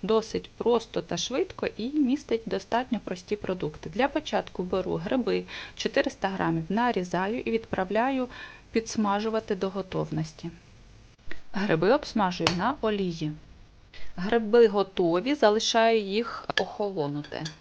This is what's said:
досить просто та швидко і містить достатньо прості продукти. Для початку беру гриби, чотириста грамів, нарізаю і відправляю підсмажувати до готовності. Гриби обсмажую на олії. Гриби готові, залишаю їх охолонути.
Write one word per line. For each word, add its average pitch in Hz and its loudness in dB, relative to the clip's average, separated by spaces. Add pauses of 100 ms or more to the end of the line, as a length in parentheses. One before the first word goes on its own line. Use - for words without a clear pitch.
досить 220 0
просто 226 0
та 175 -6
швидко 262 -4
і 220 -6
містить 269 0
достатньо 208 -2
прості 185 -6
продукти. 180 -6
Для 247 2
початку 220 -4
беру 180 -2
гриби, 185 0 (320)
чотириста 254 0
грамів, 165 0
нарізаю 202 0
і - -2
відправляю 226 0 (440)
підсмажувати 220 0
до 190 -2
готовності. 160 -4 (1000)
Гриби 190 4
обсмажую 185 2 (100)
на 233 0
олії. 180 -2 (840)
Гриби 226 6
готові, 196 2
залишаю 226 4
їх 202 -4 (140)
охолонути. 160 -4 (180)